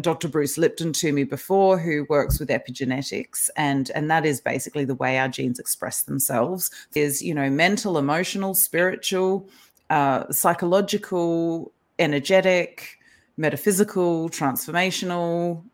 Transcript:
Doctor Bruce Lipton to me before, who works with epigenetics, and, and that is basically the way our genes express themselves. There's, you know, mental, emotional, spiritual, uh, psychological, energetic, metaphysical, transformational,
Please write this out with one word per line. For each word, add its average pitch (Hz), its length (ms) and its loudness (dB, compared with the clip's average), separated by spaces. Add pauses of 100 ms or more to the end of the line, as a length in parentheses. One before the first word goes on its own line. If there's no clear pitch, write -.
Doctor 165 260 -2
Bruce 143 300 0
Lipton 160 360 0
to 151 200 0
me 143 100 2
before, 190 540 2
who 156 320 -2
works 143 300 2
with 143 100 -4
epigenetics, 127 1080 -4
and, 139 380 0
and 151 160 -2
that 160 160 2
is 143 160 0
basically 135 440 -4
the 131 100 -2
way 131 240 0
our 131 80 0
genes 127 320 -4
express - 440 -6
themselves. 139 680 -2 (220)
There's, 147 280 0
you 170 140 -4
know, 139 160 0
mental, 175 480 2
emotional, 180 560 -2
spiritual, 185 920 0 (440)
uh, 139 400 2
psychological, 170 1400 0 (280)
energetic, 175 960 2 (400)
metaphysical, 170 920 2
transformational, 170 1300 -2 (100)